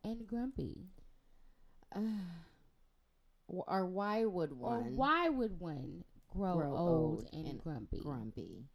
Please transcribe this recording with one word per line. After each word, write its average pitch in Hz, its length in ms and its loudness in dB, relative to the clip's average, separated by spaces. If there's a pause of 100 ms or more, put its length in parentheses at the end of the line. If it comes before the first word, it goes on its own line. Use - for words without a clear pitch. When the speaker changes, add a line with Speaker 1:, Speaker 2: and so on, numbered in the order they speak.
Speaker 1:
and 226 220 -6
grumpy? 233 600 -2 (1080)
Speaker 2:
Uh, 196 60 -2 (1500)
w-, 180 180 -4
or 190 200 2
why 208 380 2
would 180 280 2
Speaker 1:
Or - 20 -8 (260)
Speaker 2:
one 233 160 -2
Speaker 1:
why 320 320 6
would 226 320 2
one 160 440 -6 (280)
grow 185 240 2
Speaker 2:
grow 143 200 2
Speaker 1:
old 175 120 4
Speaker 2:
old 160 440 4
Speaker 1:
and 156 140 -6
Speaker 2:
and 131 160 -6
Speaker 1:
grumpy? 139 380 -4
Speaker 2:
grumpy? 110 640 -6 (100)